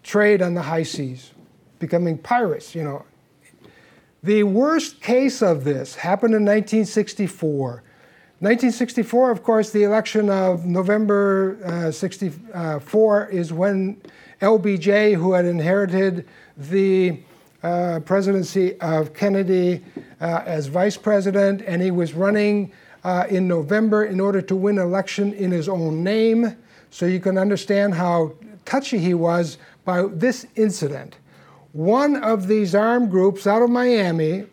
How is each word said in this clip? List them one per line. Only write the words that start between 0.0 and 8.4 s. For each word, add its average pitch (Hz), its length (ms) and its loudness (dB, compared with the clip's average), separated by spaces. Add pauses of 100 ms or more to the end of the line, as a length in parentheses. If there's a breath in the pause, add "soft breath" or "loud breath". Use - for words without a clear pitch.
trade 208 400 2
on 175 100 -2
the 175 80 -4
high 160 220 -4
seas, 127 480 -10 (480)
becoming 170 380 -2
pirates, 220 580 -4
you 165 80 -6
know. 143 200 -10 (1160 soft breath)
The 208 220 2
worst 262 580 0
case 254 400 0
of 160 220 2
this 135 320 -4
happened 202 400 0
in 208 80 2
nineteen 208 420 2
sixty-four. 151 960 -4 (580 soft breath)
Nineteen 240 320 2